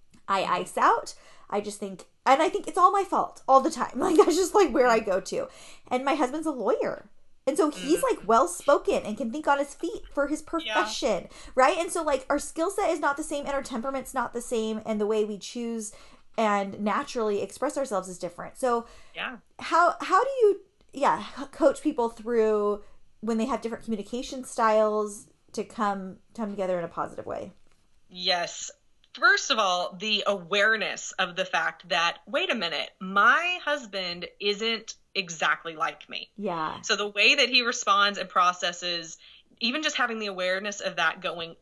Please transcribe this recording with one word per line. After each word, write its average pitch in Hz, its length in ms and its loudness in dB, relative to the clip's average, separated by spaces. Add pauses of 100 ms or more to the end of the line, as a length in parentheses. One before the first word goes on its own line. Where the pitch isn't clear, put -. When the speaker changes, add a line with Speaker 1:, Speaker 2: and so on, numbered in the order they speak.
(280)
Speaker 1:
I 196 160 2
Speaker 2:
Mm. - 60 -2
Speaker 1:
ice 180 280 -4
out, - 380 2 (340)
I 208 100 -2
just 208 200 -6
think, 196 260 -10 (200)
and 277 160 6
I 359 80 2
think - 180 -6
it's 330 100 -8
all 370 140 8
my 403 120 2
fault - 440 -2
all 262 140 10
the 330 100 2
time. 240 220 -4
<laughs> 240 60 -6
Like, 311 180 2
that's 349 180 8
just, 349 200 2
like, 370 160 8
where 247 160 6
I 226 120 6
go 196 220 0
to. - 260 -6 (420)
And 262 160 0
my 277 100 2
husband's 294 320 0
a 311 40 0
lawyer. 254 580 -2 (380)
And 294 80 2
so 302 140 4
he's, 294 300 0
Speaker 2:
Mm. - 40 -4
Speaker 1:
like, 359 240 0
well-spoken 277 760 2
and 214 120 -8
can 226 160 -6
think 302 160 -8
on 277 120 4
his 285 160 -6
feet 359 260 -8 (100)
for 285 140 0
his 302 160 -4
Speaker 2:
Yeah. - 80 -18
Speaker 1:
profession, 220 800 -2 (240)
right? 277 240 4
And 339 140 -2
so, 349 100 -2
like, 285 260 -2
our 285 120 2
skill 330 320 -4
set 381 180 0
is 339 100 0
not 294 180 0
the 311 60 -6
same 285 220 -6
and 285 80 -4
our 269 80 -2
temperament's 262 540 -6
not 240 180 -4
the 233 80 -6
same, 220 420 -4
and 214 160 -2
the 208 60 0
way 214 200 2
we 208 120 -6
choose 233 560 -8 (420)
and 202 440 0
naturally 214 640 -2
express 285 340 -6
ourselves 202 320 -4
is 180 80 -12
different. 175 400 -10
So 240 300 0 (260)
Speaker 2:
Yeah. 214 240 -8 (220)
Speaker 1:
how, 339 420 4
how 359 220 4
do 539 60 -2 (120)
you, 415 200 6 (300)
yeah, 208 320 0 (140)
c-, 277 140 -10
coach 277 300 4
people 240 280 0
through 214 760 0 (380)
when 220 160 -2
they 220 80 0
have 247 160 -2
different 226 220 -8
communication 240 600 -8
styles 214 840 0 (260)
to 214 100 -4
come, 196 540 -6 (180)
come 220 140 -6
together 185 300 -2
in 170 40 -4
a 165 60 -6
positive - 380 -8
way? - 260 -10 (560)
Speaker 2:
Yes. 180 640 -4 (420)
First 359 360 2
of 240 100 0
all, 180 340 2
the 208 340 -2
awareness 202 840 0
of 180 240 -4
the 185 80 -2
fact 165 420 -4
that, 170 380 0
"Wait 320 260 -2
a 262 40 -2
minute, 170 340 -4 (100)
my 254 640 2
husband 190 640 -4 (140)
isn't 214 540 -2 (180)
exactly 165 640 -2
like 156 320 -6
me." - 260 -12
Speaker 1:
Yeah. 175 460 -6
Speaker 2:
So 208 160 -2
the 208 100 -2
way 208 280 4
that 269 120 4
he 254 140 2
responds 202 580 2
and 185 80 -6
processes, 180 880 0 (440)
even 254 220 -2
just 302 120 -2
having 233 240 -2
the 214 60 -6
awareness 190 560 -4
of 180 160 -6
that 170 240 0
going 165 400 -8